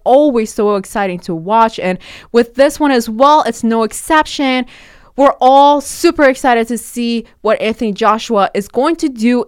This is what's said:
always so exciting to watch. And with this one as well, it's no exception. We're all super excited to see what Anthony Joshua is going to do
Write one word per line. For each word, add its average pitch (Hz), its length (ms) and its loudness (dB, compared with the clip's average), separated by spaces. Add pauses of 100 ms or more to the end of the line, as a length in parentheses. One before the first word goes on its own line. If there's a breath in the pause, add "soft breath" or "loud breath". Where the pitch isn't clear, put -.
always 247 500 2
so 208 220 -2
exciting 190 420 -6
to 180 160 -10
watch. 220 460 0
And 185 180 -4 (320 loud breath)
with 233 240 0
this 285 240 2
one 294 140 0
as 233 180 -2
well, 277 320 4
it's - 220 -6
no 226 180 0
exception. 269 840 -2 (500 loud breath)
We're 269 240 4
all 277 400 4
super 330 440 -2
excited 247 440 0
to 240 80 -6
see 233 480 -6 (160 soft breath)
what 208 180 0
Anthony 220 340 -4
Joshua 214 600 -2
is 196 160 -6
going 311 280 -2
to 320 120 -4
do 240 400 -2